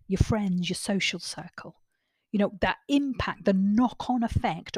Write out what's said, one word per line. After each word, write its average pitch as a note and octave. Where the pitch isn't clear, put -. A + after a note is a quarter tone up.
your F#3+
friends, F#3
your F3+
social G3
circle? -
You G3+
know, G3
that F#3
impact, C#4
the G3
knock-on A3
effect G3+